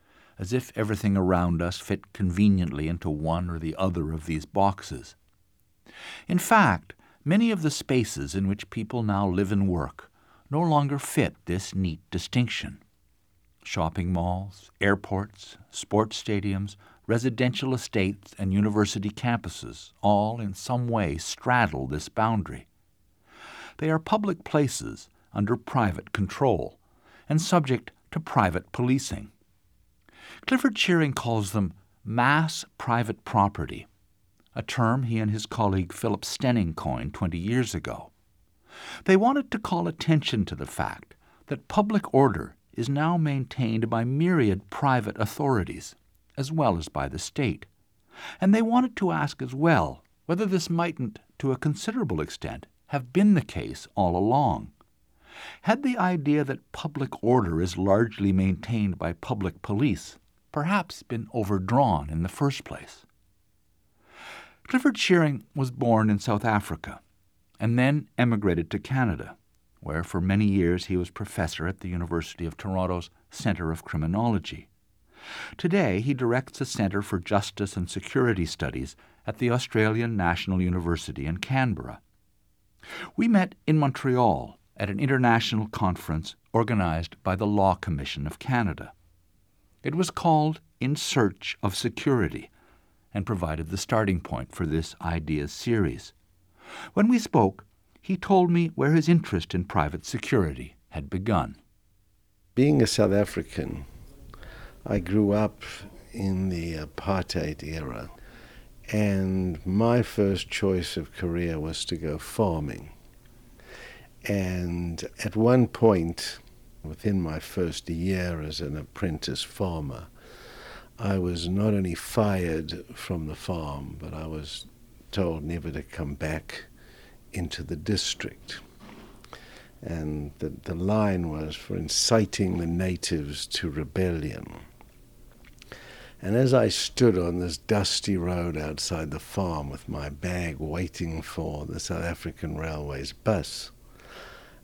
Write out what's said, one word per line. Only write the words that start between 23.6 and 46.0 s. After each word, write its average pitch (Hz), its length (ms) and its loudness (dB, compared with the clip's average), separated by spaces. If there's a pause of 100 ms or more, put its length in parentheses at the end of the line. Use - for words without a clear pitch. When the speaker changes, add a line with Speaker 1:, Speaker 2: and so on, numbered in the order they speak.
Speaker 1:
They 156 120 0
are 160 80 4
public 202 460 0
places 127 640 0 (240)
under 104 240 2
private 101 560 0
control 104 680 0 (500)
and 156 140 2
subject 135 480 2 (220)
to 160 80 -4
private 92 520 2
policing. 123 580 -2 (1160)
Clifford 262 320 2
Shearing 160 340 4
calls 110 400 0
them 98 200 0 (320)
mass 135 600 2 (140)
private 117 460 -2
property, 98 600 0 (680)
a 120 80 -6
term 123 420 2
he 113 140 0
and 107 120 0
his 107 160 -2
colleague 95 460 0
Philip - 300 -2
Stenning 110 520 0
coined 64 400 -4
twenty 87 240 -2
years 110 360 0
ago. - 360 -8 (920)
They 190 120 8
wanted 269 340 4
to 233 80 -2
call 175 300 -2
attention 151 580 2
to - 80 -8
the 65 120 -8
fact - 480 -6 (320)
that - 220 -6
public 208 460 2
order 120 420 4 (180)
is 117 140 -2
now 156 300 2
maintained 123 720 0
by 113 140 2
myriad 135 640 2
private 120 500 0
authorities, 107 720 0 (440)